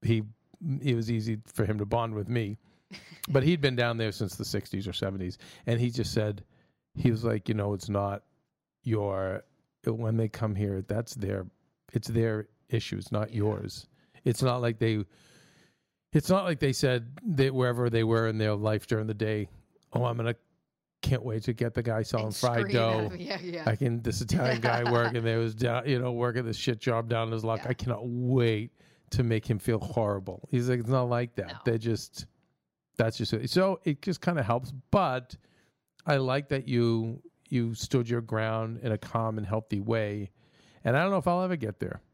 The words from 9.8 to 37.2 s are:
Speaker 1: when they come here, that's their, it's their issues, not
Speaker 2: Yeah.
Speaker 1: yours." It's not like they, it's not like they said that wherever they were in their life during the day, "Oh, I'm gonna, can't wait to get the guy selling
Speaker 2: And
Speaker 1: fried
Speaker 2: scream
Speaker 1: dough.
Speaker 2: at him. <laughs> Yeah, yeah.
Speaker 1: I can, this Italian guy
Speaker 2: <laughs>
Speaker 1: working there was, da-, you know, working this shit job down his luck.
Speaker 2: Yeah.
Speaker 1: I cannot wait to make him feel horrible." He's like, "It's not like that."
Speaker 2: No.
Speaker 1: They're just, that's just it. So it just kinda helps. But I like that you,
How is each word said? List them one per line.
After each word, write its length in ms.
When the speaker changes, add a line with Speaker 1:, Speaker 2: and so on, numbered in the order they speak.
Speaker 1:
when 300
they 120
come 280
here, 320
that's 260
their, 320
it's 160
their 400
issues, 440
not 180
Speaker 2:
Yeah. 80
Speaker 1:
yours." 480
It's 180
not 180
like 200
they, 240
it's 180
not 140
like 160
they 120
said 340
that 180
wherever 360
they 140
were 240
in 100
their 160
life 320
during 200
the 80
day, 340
"Oh, 100
I'm 140
gonna, 160
can't 220
wait 200
to 100
get 200
the 80
guy 200
selling 240
Speaker 2:
And 100
Speaker 1:
fried 240
Speaker 2:
scream 160
Speaker 1:
dough. 300
Speaker 2:
at 60
him. 80
<laughs> 60
Yeah, 160
yeah. 240
Speaker 1:
I 100
can, 260
this 180
Italian 400
guy 320
Speaker 2:
<laughs> 0
Speaker 1:
working 320
there 140
was, 160
da-, 300
you 140
know, 140
working 320
this 120
shit 220
job 300
down 240
his 120
luck. 200
Speaker 2:
Yeah. 60
Speaker 1:
I 40
cannot 300
wait 680
to 100
make 260
him 100
feel 200
horrible." 720
He's 180
like, 120
"It's 100
not 180
like 280
that." 120
Speaker 2:
No. 60
Speaker 1:
They're 140
just, 480
that's 220
just 140
it. 180
So 340
it 180
just 180
kinda 220
helps. 300
But 440
I 100
like 340
that 180
you, 520